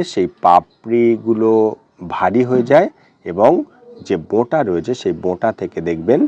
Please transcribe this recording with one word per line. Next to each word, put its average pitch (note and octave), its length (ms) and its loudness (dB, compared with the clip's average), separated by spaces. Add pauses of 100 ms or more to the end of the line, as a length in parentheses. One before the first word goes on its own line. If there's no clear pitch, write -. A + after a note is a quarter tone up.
(120)
সেই F#2 160 -2 (180)
পাপড়িগুলো A2 1040 0 (640)
ভারী F#2+ 340 0
হয়ে B2+ 220 0
যায় D#3+ 160 4 (380)
এবং G2 260 2 (560)
যে G2 80 -2 (140)
বোঁটা A#2+ 300 0 (100)
রয়েছে F2 320 -2
সেই F2+ 220 -4
বোঁটা F#2 260 -2 (100)
থেকে F2+ 200 -10 (100)
দেখবেন E2+ 380 0